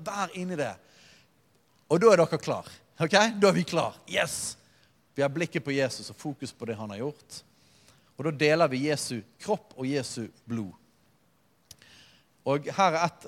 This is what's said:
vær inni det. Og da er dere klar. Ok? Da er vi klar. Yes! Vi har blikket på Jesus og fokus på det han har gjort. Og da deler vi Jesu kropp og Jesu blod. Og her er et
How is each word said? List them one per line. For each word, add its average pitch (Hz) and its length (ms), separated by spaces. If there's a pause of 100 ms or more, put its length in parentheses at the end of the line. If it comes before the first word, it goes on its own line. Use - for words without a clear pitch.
vær 196 320
inni 180 240
det. 117 120 (1160)
Og 170 140
da 226 100
er 175 80
dere 156 220
klar. 107 240 (340)
Ok? 165 160 (240)
Da 202 80
er 175 80
vi 175 80
klar. 135 320 (160)
Yes! - 460 (580)
Vi 139 80
har 139 80
blikket 165 320
på 139 80
Jesus 131 400
og - 80
fokus 135 320
på 113 160
det 110 80
han 107 160
har 101 80
gjort. - 400 (800)
Og 139 100
da 160 40 (100)
deler 156 260
vi 131 220
Jesu 127 320 (180)
kropp - 380
og 131 100
Jesu 127 380 (180)
blod. 110 320 (1700)
Og 143 280
her 185 200
er 170 100
et - 220